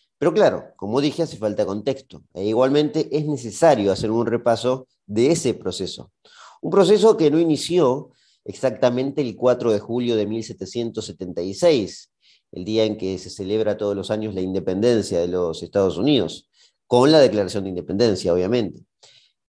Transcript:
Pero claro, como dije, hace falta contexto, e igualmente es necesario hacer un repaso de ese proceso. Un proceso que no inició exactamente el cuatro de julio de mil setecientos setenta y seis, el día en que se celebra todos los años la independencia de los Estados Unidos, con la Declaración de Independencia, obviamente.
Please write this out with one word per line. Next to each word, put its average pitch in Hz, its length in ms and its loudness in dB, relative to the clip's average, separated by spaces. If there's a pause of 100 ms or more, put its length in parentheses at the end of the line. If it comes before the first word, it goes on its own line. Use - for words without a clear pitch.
(200)
Pero 151 140 0
claro, 156 420 2
como 107 240 -4
dije, 151 240 -2
hace - 140 -8
falta 104 280 -2
contexto, 104 580 -6 (100)
e 95 120 -6
igualmente 147 720 0
es 151 100 -2
necesario 120 640 2
hacer 104 180 -2
un 113 160 0
repaso 120 600 0 (180)
de 117 260 2
ese 147 220 0
proceso. - 580 -10 (500)
Un 165 100 -6
proceso 196 440 6
que 151 140 2
no 151 100 2
inició 156 720 0 (340)
exactamente 127 760 -2
el 117 140 -6
cuatro 120 360 0
de 104 80 2
julio 120 360 -2
de 107 100 0
mil 110 180 -6
setecientos 110 600 -8
setenta 87 380 -10
y 95 100 -6
seis, 127 580 0 (400)
el 90 120 -12
día 110 220 0
en 104 120 -2
que 95 220 -4
se - 100 -16
celebra 104 480 -2
todos 101 180 -2
los 98 140 -6
años 107 240 -4
la 92 80 -4
independencia 95 800 0
de 87 80 0
los 87 340 -4
Estados 87 360 0
Unidos, 107 520 0 (380)
con 127 240 6
la 160 80 8
Declaración 104 460 2
de 95 60 -6
Independencia, 92 640 0
obviamente. 95 520 -2 (680)